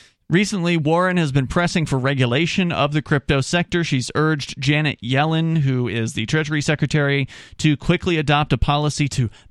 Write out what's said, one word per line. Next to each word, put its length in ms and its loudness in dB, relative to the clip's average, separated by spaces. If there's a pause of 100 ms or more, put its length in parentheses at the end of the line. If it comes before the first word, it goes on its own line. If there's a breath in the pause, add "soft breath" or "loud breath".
(300 loud breath)
Recently, 480 2
Warren 400 2
has 140 2
been 140 2
pressing 380 0
for 140 -2
regulation 760 0
of 220 0
the 80 0
crypto 400 0
sector. 420 -2
She's 300 -2
urged 440 -2
Janet 440 0
Yellen, 560 0
who 280 0
is 280 -2
the 100 -4
Treasury 380 -2
Secretary, 680 0 (300 loud breath)
to 180 2
quickly 400 0
adopt 340 2
a 60 2
policy 520 0
to 200 -2 (220 loud breath)